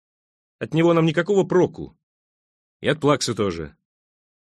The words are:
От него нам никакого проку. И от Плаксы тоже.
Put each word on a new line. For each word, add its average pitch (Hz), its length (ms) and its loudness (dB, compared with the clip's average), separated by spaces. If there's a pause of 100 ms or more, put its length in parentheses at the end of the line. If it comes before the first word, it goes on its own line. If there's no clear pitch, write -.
(600)
От 123 140 -10
него 165 200 2
нам 165 120 2
никакого 170 380 0
проку. 175 520 -2 (840)
И 98 60 -6
от 151 120 -2
Плаксы 135 360 0
тоже. 85 400 -6 (800)